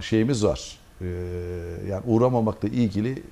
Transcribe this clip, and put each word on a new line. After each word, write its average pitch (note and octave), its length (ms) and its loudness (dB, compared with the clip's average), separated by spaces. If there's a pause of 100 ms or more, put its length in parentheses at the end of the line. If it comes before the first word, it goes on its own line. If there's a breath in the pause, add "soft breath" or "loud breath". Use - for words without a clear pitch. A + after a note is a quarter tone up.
şeyimiz A2 440 2
var. - 320 -2 (240)
Ee, F#2 40 -8 (840)
yani F#2+ 180 -4
uğramamakla A2+ 600 4
ilgili A#2 640 0